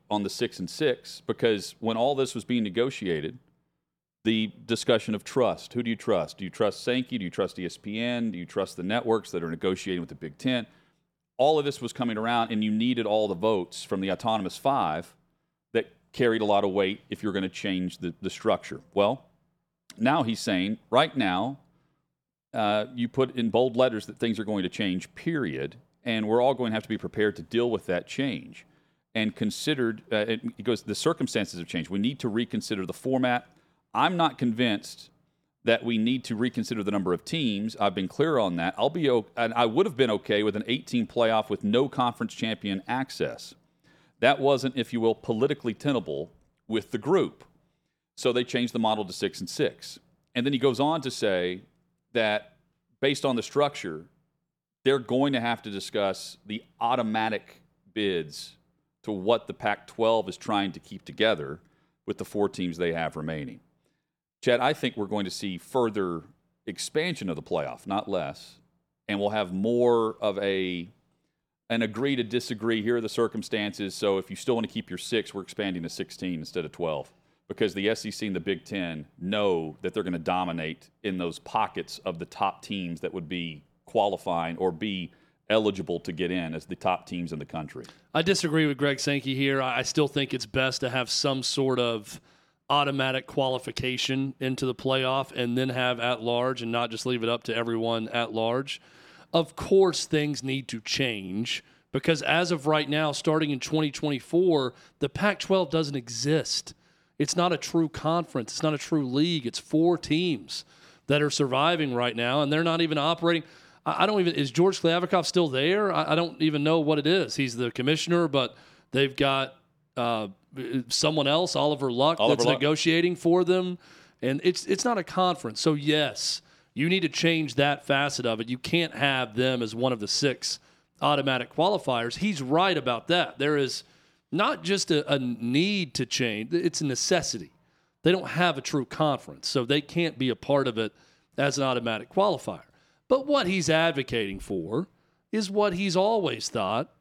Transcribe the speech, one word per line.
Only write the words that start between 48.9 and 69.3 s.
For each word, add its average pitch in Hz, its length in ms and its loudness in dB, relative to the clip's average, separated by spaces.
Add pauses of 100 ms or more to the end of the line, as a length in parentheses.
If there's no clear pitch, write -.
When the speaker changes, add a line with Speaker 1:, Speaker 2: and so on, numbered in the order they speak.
Speaker 1:
to 90 80 -12
six - 260 -4
and 87 100 -8
six. - 500 -4 (360)
And 123 100 -2
then 139 60 0
he 135 80 0
goes 127 220 2
on 156 180 2
to 131 100 -6
say 92 520 0 (520)
that 107 440 0 (420)
based 143 240 0
on 131 140 2
the 110 40 0
structure, 104 640 -2 (800)
they're 135 160 6
going 127 320 0
to 131 80 2
have 117 220 -2
to 110 80 -12
discuss 98 640 -2 (100)
the 107 160 -8 (200)
automatic 110 800 0 (320)
bids 90 640 -2 (460)
to 110 100 -4
what 104 340 2
the - 60 -8
Pac-twelve 110 720 0
is 92 80 -8
trying 98 380 -2
to 82 80 -18
keep - 240 -16
together 78 560 0 (440)
with 101 120 -4
the 95 80 -8
four 101 240 2
teams 87 280 -4
they 85 140 0
have 80 240 -2
remaining. 76 460 -8 (800)
Chad, 123 180 2
I 131 140 2
think 131 240 -4
we're 104 80 -2
going 101 180 -2
to 92 80 -6
see 95 260 -6
further 101 640 0 (420)
expansion 156 640 -4
of 78 80 -4
the 76 40 -8
playoff, 71 460 -4
not 98 220 -4
less, 78 500 -6 (480)
and 101 100 -2
we'll 101 120 0
have 104 240 0